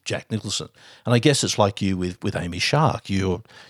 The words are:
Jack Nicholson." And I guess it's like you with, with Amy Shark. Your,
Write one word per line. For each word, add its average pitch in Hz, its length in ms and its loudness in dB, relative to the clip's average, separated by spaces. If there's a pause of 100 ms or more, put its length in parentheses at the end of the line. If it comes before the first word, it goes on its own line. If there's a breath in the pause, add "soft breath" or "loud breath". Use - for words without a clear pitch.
Jack - 240 -8
Nicholson." 104 380 -6 (380 loud breath)
And 120 100 4
I 120 40 6
guess 139 240 4
it's 101 140 -2
like 104 240 2
you 95 160 0
with, 90 260 -6
with 101 120 -4
Amy 87 240 -6
Shark. - 500 0
Your, 95 320 -2 (280 loud breath)